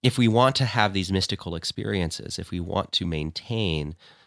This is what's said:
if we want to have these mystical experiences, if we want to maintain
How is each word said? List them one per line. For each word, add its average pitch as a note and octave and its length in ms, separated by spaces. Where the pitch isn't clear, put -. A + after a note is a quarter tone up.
if B2 160
we A#2+ 100
want B2 280
to C3+ 100
have G#2+ 260
these F#2+ 180
mystical F#2+ 460
experiences, F#2+ 800
if F2 120
we F2+ 100
want F#2 320
to F2+ 140
maintain D#2+ 880